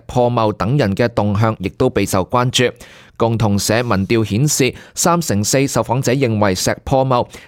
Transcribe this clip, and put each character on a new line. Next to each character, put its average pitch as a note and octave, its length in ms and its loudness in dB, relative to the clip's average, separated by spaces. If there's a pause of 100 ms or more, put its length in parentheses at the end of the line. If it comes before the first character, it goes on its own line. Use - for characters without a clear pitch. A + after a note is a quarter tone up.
破 B2 240 0
茂 A2 220 0
等 G#2 260 -2
人 G#2 160 0
嘅 A#2+ 160 0
動 G#2 300 0
向 A2 200 2
亦 F#2 100 -4
都 B2+ 200 0
備 G2+ 180 -2
受 F#2+ 180 0
關 B2 260 0
注。 B2+ 140 0 (500)
共 A#2 200 0
同 G#2 220 0
社 A2 260 0
民 G2 220 0
調 A2+ 180 2
顯 G#2+ 240 0
示， C3+ 280 0 (180)
三 F3 260 0
成 G#2 240 -2
四 C3+ 220 0
受 B2+ 160 -2
訪 A#2 200 -2
者 B2 100 -2
認 B2 280 0
為 G2+ 140 2
石 G#2+ 300 -2
破 C3+ 200 0
茂 B2+ 240 0 (200)